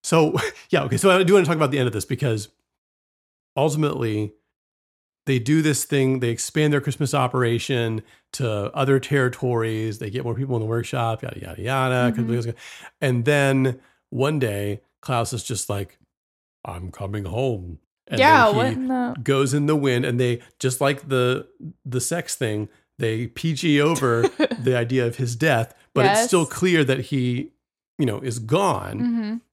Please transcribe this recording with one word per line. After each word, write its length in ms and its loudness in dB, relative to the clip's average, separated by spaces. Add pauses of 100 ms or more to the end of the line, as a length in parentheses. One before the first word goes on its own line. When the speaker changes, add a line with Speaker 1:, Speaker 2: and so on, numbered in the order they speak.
Speaker 1:
So, 340 4 (160)
<laughs> 160 -20
yeah, 140 2
okay. 140 -2
So 140 6
I 120 6
do 100 4
wanna 120 6
talk 120 2
about 140 2
the 80 0
end 80 2
of 60 -2
this 120 -4
because 420 -2 (1080)
ultimately 760 0 (920)
they 140 0
do 220 2
this 240 0
thing. 340 0
They 100 0
expand 440 0
their 80 2
Christmas 320 -4
operation 880 0 (320)
to 160 -4 (260)
other 240 2
territories. 1000 -2
They 100 -8
get 160 -8
more 100 -4
people 200 -4
in 60 -2
the 60 -4
workshop, 560 -2
yada, 160 -12
yada, 220 -12
yada. 560 2
Speaker 2:
Mm-hmm. 340 -2 (480)
Speaker 1:
And 260 0
then 540 2 (300)
one 300 0
day 420 -4 (200)
Klaus 320 -2
is 100 -6
just 260 -6
like, 280 -6 (680)
"I'm 260 -12
coming 340 -8
home." 540 -6 (280)
And 120 -2
Speaker 2:
Yeah, 260 6
Speaker 1:
then 80 4
he 40 2
Speaker 2:
what 160 2
in 140 -6
the 360 -4
Speaker 1:
goes 300 2
in 140 0
the 100 4
wind, 260 2
and 160 0
they, 220 0 (180)
just 220 -2
like 260 0
the, 400 0 (380)
the 160 -4
sex 340 -6
thing, 320 -4 (320)
they 280 -2
P 260 -4
G 260 2
over 440 2
Speaker 2:
<laughs> 360 0
Speaker 1:
the 160 2
idea 320 0
of 80 -4
his 220 -4
death, 360 0 (200)
but 120 4
it's 140 4
Speaker 2:
Yes. 80 2
Speaker 1:
still 180 4
clear 380 2
that 160 0
he, 520 -4 (460)
you 80 0
know, 140 -2
is 200 -6
gone. 600 0
Speaker 2:
Mm-hmm. 360 -2 (180)